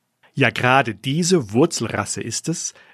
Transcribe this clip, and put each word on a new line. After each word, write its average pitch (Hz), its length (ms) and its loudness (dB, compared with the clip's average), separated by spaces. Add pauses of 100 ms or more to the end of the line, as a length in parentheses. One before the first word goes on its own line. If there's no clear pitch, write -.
(340)
Ja, 127 180 2
gerade 123 460 2
diese 156 560 0
Wurzelrasse 113 680 0
ist - 280 -8
es, - 260 -6 (200)